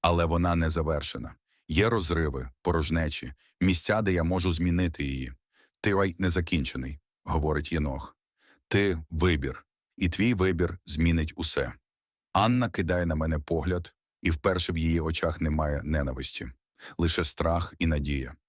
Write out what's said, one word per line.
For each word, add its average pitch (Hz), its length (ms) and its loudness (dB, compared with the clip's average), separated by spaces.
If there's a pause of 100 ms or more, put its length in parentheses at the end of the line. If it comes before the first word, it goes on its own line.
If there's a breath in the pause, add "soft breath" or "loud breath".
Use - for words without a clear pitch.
Але 85 240 4
вона 85 300 2
не 82 140 2
завершена. 78 680 -4 (320)
Є 95 220 4
розриви, 78 600 0 (120)
порожнечі, 80 720 0 (280 soft breath)
місця, 95 400 2
де 95 120 2
я 85 100 2
можу 90 280 0
змінити 85 520 0
її. 65 300 -6 (480 soft breath)
«Ти 98 360 2
не 95 120 2
закінчений», — 73 720 -2 (240)
говорить 76 480 0
Єнох. 73 460 -4 (500 soft breath)
«Ти 98 420 2
вибір, 78 560 0 (320)
і 92 120 0
твій 110 240 2
вибір 90 520 0
змінить 80 500 2
усе». 67 380 -4 (600)
Анна 117 360 4
кидає 87 360 0
на 80 100 0
мене 78 240 0
погляд, 82 540 -2 (280)
і 87 100 2
вперше 90 420 0
в 82 40 -2
її 80 220 2
очах 80 420 -2
немає 76 420 -2
ненависті. 65 680 -4 (460 loud breath)
Лише 85 260 2
страх 85 560 -2
і 82 80 0
надія. 69 480 -2 (140)